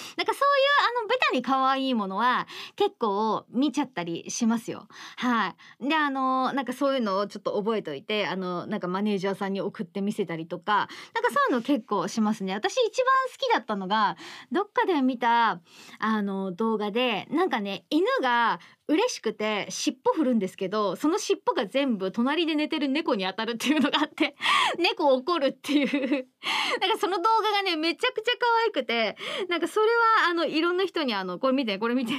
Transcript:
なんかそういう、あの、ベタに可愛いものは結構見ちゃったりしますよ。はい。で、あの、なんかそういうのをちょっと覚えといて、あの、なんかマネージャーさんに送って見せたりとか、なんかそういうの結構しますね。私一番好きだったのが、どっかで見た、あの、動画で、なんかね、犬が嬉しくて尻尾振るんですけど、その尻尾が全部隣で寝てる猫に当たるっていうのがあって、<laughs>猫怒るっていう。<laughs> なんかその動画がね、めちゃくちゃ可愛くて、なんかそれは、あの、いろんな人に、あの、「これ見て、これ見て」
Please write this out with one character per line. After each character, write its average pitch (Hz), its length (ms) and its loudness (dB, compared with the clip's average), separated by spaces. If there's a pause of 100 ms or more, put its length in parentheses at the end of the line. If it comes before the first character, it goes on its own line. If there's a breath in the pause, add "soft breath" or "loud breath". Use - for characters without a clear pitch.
(180 loud breath)
な 339 60 0
ん - 40 -16
か 440 60 2
そ - 60 -8
う 539 40 0
い - 0 - (540)
う、 - 20 -2
あ - 20 -2
の、 415 60 -4
ベ 480 100 0
タ 539 160 2
に 254 80 0
可 262 280 2
愛 269 200 0
い 254 40 0
も 208 140 -2
の 190 100 -6
は 220 280 2 (300 loud breath)
結 403 240 0
構 208 500 0
見 269 220 0
ち - 80 -4
ゃ 277 60 0
っ - 80 -8
た 175 100 -4
り 170 260 -8
し 233 160 -2
ま 226 120 2
す 196 140 -8
よ。 - 180 -12 (260 loud breath)
は 226 400 -2 (260 loud breath)
い。 240 60 -6
で、 320 80 0
あ 294 140 2
の、 262 420 0
な 269 120 -2
ん - 20 -16
か 262 80 -6
そ 277 180 0
う 269 40 0
い - 20 0
う 254 40 0
の 196 180 0
を 202 80 0
ち 208 100 -12
ょ - 20 -12
っ - 20 -20
と - 120 -4
覚 208 240 -2
え 180 60 -4
と 156 100 -8
い 139 100 -10
て、 208 240 -2
あ 175 80 -4
の、 180 320 -4
な 208 100 -4
ん - 40 -6
か 180 80 -4
マ 190 120 -2
ネ 214 140 0
ー - 20 0
ジ 190 120 -2
ャ - 20 0
ー 190 40 -4
さ 196 120 -4
ん 196 60 -2
に 196 80 -2
送 202 220 -6
っ - 20 -14
て 196 160 -8
見 202 100 -2
せ 208 140 -2
た 165 100 -6
り 165 100 -8
と 175 140 -8
か、 196 300 0 (240 loud breath)
な 466 80 -4
ん - 20 -4
か 480 80 2
そ 554 80 2 (100)
う 311 40 2
い - 20 2
う 233 40 2
の - 20 -6
結 262 240 0
構 185 240 0
し - 100 -4
ま 214 140 2
す 196 100 -8
ね。 190 100 -2
私 220 200 -2
一 453 240 0
番 508 80 2 (260)
好 - 60 -20
き 494 160 0
だ 262 80 2
っ - 40 -16
た 214 120 -4
の 190 100 -6
が、 208 300 2 (340 loud breath)
ど 349 120 0
っ 415 100 -20
か 480 120 2
で 311 160 2
見 254 180 0
た、 233 420 2 (380 loud breath)
あ 214 220 0
の、 196 300 -2
動 220 260 0
画 208 140 -2
で、 233 400 0
な 349 140 2
ん - 40 0
か 233 120 -2
ね、 196 280 -6
犬 330 160 2 (160)
が 240 380 2 (280 loud breath)
嬉 392 280 2
し - 40 -12
く 214 140 -4
て 214 360 -2
尻 - 360 -4
尾 466 80 4
振 320 120 0
る 254 100 2
ん 220 40 2
で 185 80 -2
す - 80 -10
け 185 140 -4
ど、 202 260 0
そ 294 120 0
の 349 100 2
尻 - 320 -2
尾 - 60 2
が 247 100 2
全 254 320 0
部 190 140 -2
隣 285 340 0
で 320 80 0
寝 302 140 0
て 311 100 -2
る 294 100 -2
猫 294 280 0
に 185 100 -2
当 190 80 -2
た 220 120 -4
る 233 80 -2
っ - 20 -6
て 233 140 -2
い 302 80 4
う - 20 2
の 269 100 4
が 294 120 2
あ 311 40 0
っ - 40 -4
て、 294 260 -2 (220 loud breath)
<laughs> 906 200 2
猫 339 360 4
怒 262 260 2
る 269 80 2
っ 262 60 -2
て - 200 -6
い 294 100 4
う。 233 60 2
<laughs> 269 920 -2
な 381 60 2
ん - 40 4
か 453 80 0
そ 320 80 0
の 370 100 0
動 339 60 -2 (180)
画 427 100 0
が 403 120 2
ね、 359 120 0
め 320 200 0
ち - 100 -4
ゃ 508 60 0
く 453 100 -6
ち 453 80 -2
ゃ - 100 4
可 494 60 0 (200)
愛 427 60 0
く 262 120 -2
て、 226 340 -2 (320 loud breath)
な 339 80 0
ん - 20 -2
か 330 80 -2
そ 403 120 -2
れ 427 80 4
は、 453 420 4
あ 349 40 0
の、 330 120 0
い 311 160 0
ろ 349 100 2
ん 359 60 0
な 381 80 0
人 349 160 -2
に、 240 140 0
あ 190 80 -2
の、 180 160 -6
「こ 262 80 0
れ 262 60 4
見 269 120 2
て、 226 140 -2
こ 233 80 0
れ 240 80 0
見 262 100 0
て」 226 140 -2